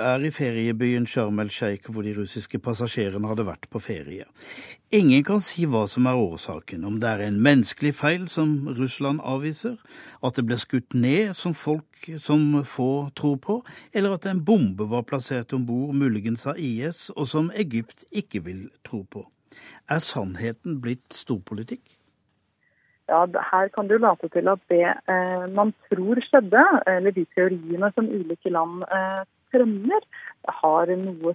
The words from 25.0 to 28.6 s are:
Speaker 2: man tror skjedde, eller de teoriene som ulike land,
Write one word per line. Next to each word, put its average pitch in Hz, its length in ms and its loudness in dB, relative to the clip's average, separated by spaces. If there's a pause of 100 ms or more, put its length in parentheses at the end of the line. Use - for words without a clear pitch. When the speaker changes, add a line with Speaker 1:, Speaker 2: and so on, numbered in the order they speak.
Speaker 2:
man 208 140 4 (180)
tror 202 380 0
skjedde, 220 340 6 (320)
eller 185 240 2
de 180 80 2 (140)
teoriene 180 580 0
som 226 80 2
ulike 185 480 -4
land, 170 320 -2